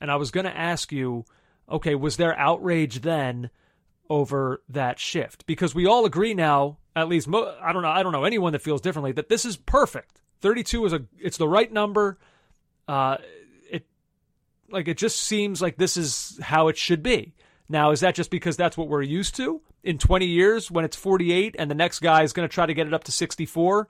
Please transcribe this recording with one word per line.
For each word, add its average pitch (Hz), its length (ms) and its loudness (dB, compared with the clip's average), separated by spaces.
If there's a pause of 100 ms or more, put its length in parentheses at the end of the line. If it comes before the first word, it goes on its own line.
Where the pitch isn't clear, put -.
And 143 100 -6
I 143 60 0
was 143 140 -4
gonna 185 240 -2
ask 165 360 -4
you, 127 340 -4 (440)
okay, 151 260 -2
was 139 220 -2
there 165 200 2
outrage 156 640 0
then 127 480 -2 (600)
over 139 600 -2
that 127 300 -2
shift? - 480 -6
Because 165 260 -2
we 175 140 2
all 226 180 6
agree 202 300 0
now, 147 420 2 (180)
at 160 140 2
least 170 180 0
mo-, 185 340 0
I 170 120 0
don't 180 80 -2
know, 165 80 0
I 180 140 2
don't 185 80 -2
know 139 140 0
anyone 185 280 0
that 143 80 -2
feels 151 200 -2
differently, 156 320 -4
that 147 160 -4
this 226 140 2
is 220 140 -6
perfect. - 640 0 (200)
Thirty-two 233 440 0
is 175 80 0
a, 151 100 -4 (140)
it's - 200 -8
the 160 100 0
right 220 260 2
number. 208 460 0 (680)
Uh, 135 300 0 (540)
it, 175 140 -10 (840)
like, 180 180 -6
it 170 100 -4
just 220 220 -2
seems 202 420 -2
like 175 160 -2
this 180 200 0
is - 460 -6
how 160 240 4
it 156 100 2
should 170 240 0
be. 175 320 0 (340)
Now, 151 220 2
is 151 120 2
that 180 120 4
just - 160 -6
because 170 280 -2
that's 175 200 0
what 165 120 -4
we're 147 120 0
used 151 360 -4
to? 302 220 -4 (240)
In 170 140 -2
twenty 185 300 4
years, 190 420 4
when 170 160 0
it's 156 100 -6
forty-eight 190 640 2
and 156 120 -4
the 147 60 -4
next 165 240 0
guy 160 220 6
is 156 100 2
gonna 170 160 -2
try 170 200 0
to 156 80 -2
get 151 100 -2
it 151 80 -4
up 160 120 -2
to - 60 -10
sixty-four, 175 800 0